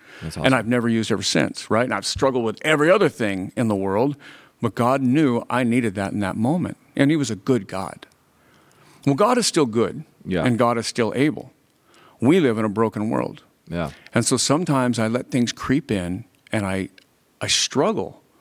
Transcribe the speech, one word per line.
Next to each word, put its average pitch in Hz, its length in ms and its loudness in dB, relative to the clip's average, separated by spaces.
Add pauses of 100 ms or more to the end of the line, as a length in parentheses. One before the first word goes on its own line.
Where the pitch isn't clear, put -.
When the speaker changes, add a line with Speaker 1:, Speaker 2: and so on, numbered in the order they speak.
(220)
Speaker 1:
That's 80 160 -10
Speaker 2:
And 73 100 -2
Speaker 1:
awesome. 131 80 6
Speaker 2:
I've 110 120 -2
never 117 220 0
used 113 220 0
ever 98 120 0
since, - 460 -2
right? 110 140 2
And 127 100 -2
I've 98 120 -4
struggled 131 380 0
with 110 200 -4
every 156 260 4
other 190 200 4
thing 98 460 -4
in 120 120 0
the 107 80 2
world, 101 400 0 (460)
but 117 140 -2
God 131 260 2
knew 127 480 2
I 123 140 0
needed 117 320 0
that 98 180 -4
in 104 80 -4
that 92 140 -2
moment. 131 420 -2 (180)
And 139 160 2
he 160 60 2
was 135 120 -2
a 107 60 -4
good 98 320 -2
God. - 400 -10 (1000)
Well, 139 100 2
God 226 220 4
is 226 80 0
still 156 220 2
good, 110 360 -2 (220)
Speaker 1:
Yeah. 90 200 -2
Speaker 2:
and 120 120 2
God 117 200 2
is 113 100 -6
still 110 280 -2
able. 131 380 -2 (640)
We 160 200 4
live 120 180 2
in 110 80 -2
a 107 40 -2
broken 107 400 0
world. - 340 -4 (260)
Speaker 1:
Yeah. 80 220 -4 (220)
Speaker 2:
And 120 120 2
so 131 120 2
sometimes 135 600 0
I 110 100 0
let 113 220 -2
things 120 220 0
creep - 400 -2
in, 95 340 -4 (260)
and 104 140 -2
I, 95 240 -4 (520)
I 107 60 -4
struggle 143 760 -2 (180)